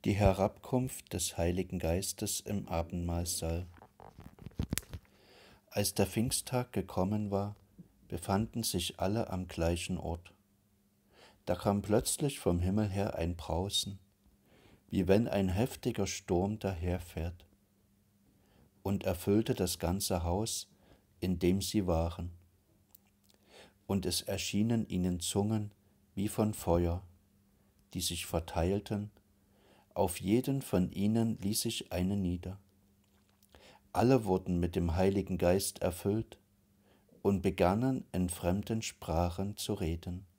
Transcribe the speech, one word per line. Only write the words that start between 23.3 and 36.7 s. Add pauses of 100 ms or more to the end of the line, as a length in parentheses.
Und
es
erschienen
ihnen
Zungen (440)
wie
von
Feuer, (880)
die
sich
verteilten, (840)
auf
jeden
von
ihnen
ließ
sich
eine
nieder. (1300)
Alle
wurden
mit
dem
Heiligen
Geist
erfüllt (840)